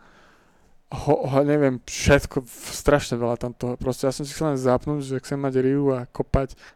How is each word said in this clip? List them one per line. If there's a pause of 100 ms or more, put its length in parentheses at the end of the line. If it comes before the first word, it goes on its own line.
(880)
ho-,
ho-,
neviem,
všetko,
f-,
strašne
veľa
tam
toho.
Proste
ja
som
si
chcel
len
zapnúť,
že
chcem
mať
Ryu
a
kopať (220)